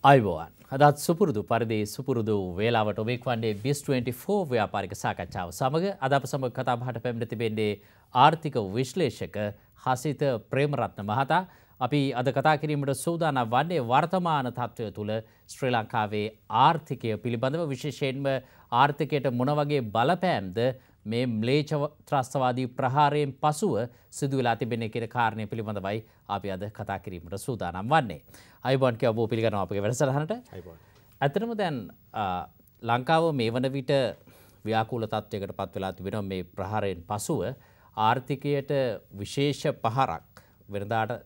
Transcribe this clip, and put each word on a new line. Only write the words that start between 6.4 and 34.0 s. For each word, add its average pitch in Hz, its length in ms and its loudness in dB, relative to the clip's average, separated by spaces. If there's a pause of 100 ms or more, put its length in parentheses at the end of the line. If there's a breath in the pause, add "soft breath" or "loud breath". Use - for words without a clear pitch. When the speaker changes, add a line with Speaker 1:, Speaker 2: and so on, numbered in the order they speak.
Speaker 1:
කතා 127 220 0
බහට 120 260 -6
පැමිණති 117 340 -4
බෙන්ඩේ 107 280 0 (560 soft breath)
ආර්ථික 160 320 6 (200)
විශ්ලේෂක 131 600 -2 (480 soft breath)
හසිත 135 380 0 (300)
ප්‍රේමරත්න 131 540 -2
මහතා 135 340 2 (460 soft breath)
අපි 143 140 2 (200)
අද 127 180 2
කතා 151 240 4
කිරීමට 143 420 -2
සූදාන 160 360 0 (140)
වන්නේ 151 360 2
වර්තමාන 160 580 2 (120)
තත්ත්වය 117 380 -6
තුළ 104 140 -4 (420 soft breath)
ශ්‍රී 127 200 -2
ලංකාවේ 107 500 0 (400)
ආර්ථිකය 143 600 2
පිළිබඳව 131 400 -2 (100)
විශේෂයෙන්ම 139 540 -4 (540 loud breath)
ආර්ථිකයට 143 460 2 (120)
මොනවගේ 147 420 2 (140)
බලපෑම්ද 123 640 2 (500 loud breath)
මේ 117 180 0
මලේච 123 420 0 (380)
ත්‍රස්වාදී 127 580 0 (120)
ප්‍රහාරයෙන් 143 540 2 (100)
පසුව 151 320 2 (440 soft breath)
සිදුවෙලා 131 420 2
තිබෙන 117 260 -2
එකට 113 280 -4
කාරණය 110 360 0
පිළිබඳවයි 104 480 -4 (360 soft breath)
අපි 98 200 -4
අද 92 100 -6 (140)
කතාකිරීමට 95 580 -8 (100)
සූදානම් 95 460 -6
වන්නේ. 120 280 2 (460 loud breath)
අයිබෝන්ක 127 360 2 (100)
ඔබෝ 110 200 0
පිළිගන 110 260 0
අපගේ 98 260 -2
වැඩසරහනට 139 500 0
Speaker 2:
ඇතනම 147 1300 -6
Speaker 1:
දැන් 156 200 -2 (1000)
ලංකාව 131 480 2 (100)
මේ 113 140 2
වන 127 220 0
විට 135 160 -2 (760 loud breath)